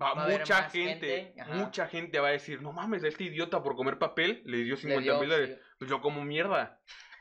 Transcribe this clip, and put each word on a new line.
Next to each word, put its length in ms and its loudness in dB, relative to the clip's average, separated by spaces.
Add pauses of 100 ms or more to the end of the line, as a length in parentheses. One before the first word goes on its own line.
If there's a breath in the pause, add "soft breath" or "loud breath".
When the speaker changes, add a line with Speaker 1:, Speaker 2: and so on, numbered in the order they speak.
Speaker 1:
va 140 2
Speaker 2:
Va 80 -2
a 20 0
haber 160 4
Speaker 1:
mucha 220 4
Speaker 2:
más 100 -4
Speaker 1:
gente, 340 -2 (180)
Speaker 2:
gente, 160 -18
ajá. 140 -8
Speaker 1:
mucha 340 -2
gente 320 -2
va 80 4
a 40 4
decir, 300 -4
'No 100 -10
mames, 320 -4
a 40 4
este 160 -4
idiota 380 -2
por 140 -2
comer 220 0
papel 460 0
le 140 -2
dio 60 2
Speaker 2:
Le 0 -
dio, 120 -2
Speaker 1:
cincuenta 420 2
mil 100 2
dólares'". 260 4
Speaker 2:
sí. 60 -20 (180 loud breath)
Speaker 1:
Pues 120 -6
yo 100 2
como 240 0
mierda. 560 0 (400 loud breath)